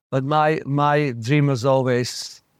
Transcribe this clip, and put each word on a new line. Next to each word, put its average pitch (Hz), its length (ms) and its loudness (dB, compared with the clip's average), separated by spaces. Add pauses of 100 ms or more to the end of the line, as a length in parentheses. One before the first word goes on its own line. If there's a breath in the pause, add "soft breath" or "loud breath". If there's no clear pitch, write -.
(100)
But 135 140 -2
my, 151 420 0
my 143 520 0
dream 143 280 2
was 131 180 -2
always, 127 800 0 (180)